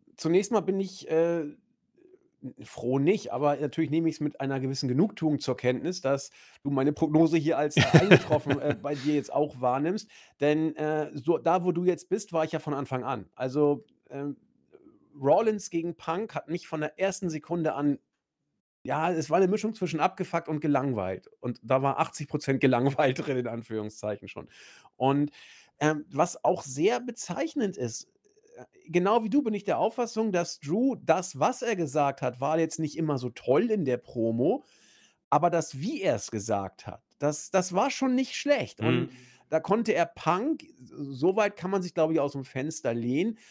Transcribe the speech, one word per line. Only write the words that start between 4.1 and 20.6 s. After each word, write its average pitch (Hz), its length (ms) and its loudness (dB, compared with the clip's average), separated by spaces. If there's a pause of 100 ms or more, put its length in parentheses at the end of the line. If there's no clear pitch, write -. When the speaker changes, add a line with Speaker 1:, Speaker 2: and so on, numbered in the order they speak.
Speaker 1:
mit 147 200 -4
einer 135 200 -2
gewissen 135 280 -4
Genugtuung 151 520 0
zur 127 160 -2
Kenntnis, 127 440 -2
dass 135 300 -2 (320)
du 143 80 -4
meine 139 220 2
Prognose 160 460 4
hier 147 200 0
als, 147 220 2
äh, - 60 6
Speaker 2:
<laughs> - 100 8
Speaker 1:
eingetroffen, 147 640 6
äh, 147 200 0
bei 147 140 -4
dir 143 200 0
jetzt - 180 -2
auch 139 280 -2
wahrnimmst. 143 480 -2 (300)
Denn, 151 380 2
äh, 151 380 -2
so, 151 240 0
da, 175 260 2
wo 180 80 2
du 175 120 -2
jetzt 180 240 0
bist, 214 240 -4
war 160 120 2
ich 156 80 -6
ja 175 80 -2
von 147 140 -4
Anfang 131 280 -4
an. 113 320 -6
Also, 139 500 0 (260)
ähm, 139 260 -8 (840)
Rollins 202 500 4
gegen 165 260 -4
Punk 208 400 -4
hat - 120 -8
mich 170 200 -6
von 156 140 -4
der 156 180 -6
ersten 185 300 0
Sekunde 160 440 -2
an, 143 240 2 (840)
ja, 156 280 0
es 147 180 -2
war 160 60 4
eine 190 100 6
Mischung 214 280 0
zwischen 160 260 -4
abgefuckt 170 480 -2
und 156 100 -2
gelangweilt. 127 720 0 (100)